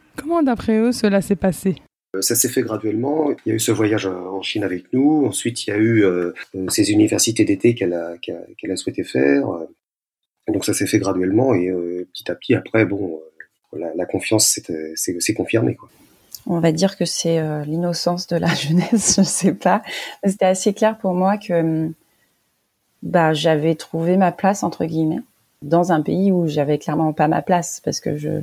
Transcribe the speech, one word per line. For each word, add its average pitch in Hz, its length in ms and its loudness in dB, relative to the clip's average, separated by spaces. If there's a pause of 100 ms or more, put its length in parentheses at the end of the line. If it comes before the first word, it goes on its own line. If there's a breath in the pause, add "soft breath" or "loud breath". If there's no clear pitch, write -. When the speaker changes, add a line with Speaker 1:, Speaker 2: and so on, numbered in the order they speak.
(160)
Speaker 1:
Comment, 330 280 0
d'après 233 340 0
eux, 226 140 4
cela 202 300 2
s'est 202 140 0
passé ? 185 400 -2 (400)
Speaker 2:
Euh, 95 60 -4
ça - 140 0
s'est 120 120 0
fait 127 140 0
graduellement. 113 720 0
Il - 180 -4
y - 20 2
a 110 40 2
eu 110 40 -2
ce 113 120 0
voyage, 107 340 2
euh, 90 240 -4
en 95 140 -6
Chine 104 200 -4
avec 90 300 -4
nous. 143 320 4
Ensuite, - 400 -4
il 104 60 -4
y - 20 -2
a 104 40 0
eu, 110 260 4
euh, 87 300 0 (220 loud breath)
euh, 92 140 -6
ces 104 220 2
universités 107 520 2
d'été 104 300 2
qu'elle 90 200 -2
a, 85 280 -6
qu'a-, 87 240 -10 (120)
qu'elle 90 140 -8
a 95 40 -2
souhaité 104 280 -6
faire. 139 460 2
Euh, 85 160 -8 (800)
donc 101 160 -2
ça 104 100 -2
s'est 101 120 -2
fait 104 140 2
graduellement 98 560 2
et, 90 140 0
euh, 90 440 -6
petit - 180 -10
à 90 40 -6
petit, - 180 -2
après, 110 320 2
bon, 90 340 -6 (540)
euh, 76 60 -10
la, 82 160 -8
la 87 100 -4
confiance - 420 0
s'est, - 240 -4
euh, 78 240 -8
s'est, 87 240 -6
s'est - 140 -2
confirmée, 113 420 0
quoi. - 140 -20 (560)
Speaker 3:
On 170 140 0
va 165 120 4
dire 175 260 0
que 180 60 -2
c'est, 165 360 -2
euh, 151 260 -4
l'innocence 175 640 -2
de 175 100 -2
la 170 100 0
<laughs> 165 60 2
jeunesse, 175 640 2
je 196 60 6
sais 185 300 2
pas. 190 280 2 (420 loud breath)
C'était 196 220 2
assez 190 280 2
clair 214 260 0
pour 185 140 0
moi 190 240 2
que, 180 220 0
hum, 160 340 0 (1080)
bah, 165 320 2
j'avais 156 420 2
trouvé 165 420 0
ma 185 140 4
place, 202 320 0
entre 175 220 -2
guillemets, 160 360 0 (400)
dans 170 300 2
un 156 100 4
pays 185 300 0
où 175 160 2
j'avais 147 300 0
clairement 156 360 -2
pas 151 140 2
ma 160 140 2
place, 175 420 -2
parce 151 160 -4
que 156 160 -4
je, 151 140 -6 (140)